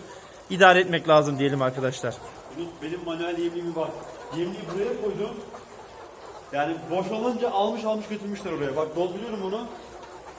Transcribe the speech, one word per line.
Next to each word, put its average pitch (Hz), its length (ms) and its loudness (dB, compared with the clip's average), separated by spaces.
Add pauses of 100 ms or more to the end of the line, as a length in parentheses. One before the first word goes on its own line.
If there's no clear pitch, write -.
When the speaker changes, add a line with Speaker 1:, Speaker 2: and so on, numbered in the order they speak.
(500)
Speaker 1:
idare 185 300 10
etmek 170 280 2
lazım 147 300 8
diyelim 139 240 4
arkadaşlar. 127 520 0 (420)
Speaker 2:
Benim, 170 120 -6 (140)
benim 175 220 -6
manuel 165 340 -2
yemliğimi 170 380 -2
bak. 156 140 0 (460)
Yemliği 180 260 -2 (120)
buraya 208 280 0
koydum. 208 340 -2 (1160)
Yani 147 220 0 (160)
boş 185 200 0
olunca 226 400 0
almış 214 340 2
almış 214 240 0
götürmüşler 202 440 -6
oraya. 143 240 -2
Bak 156 200 0
dolduruyorum 196 480 -2
onu. 220 220 -4 (720)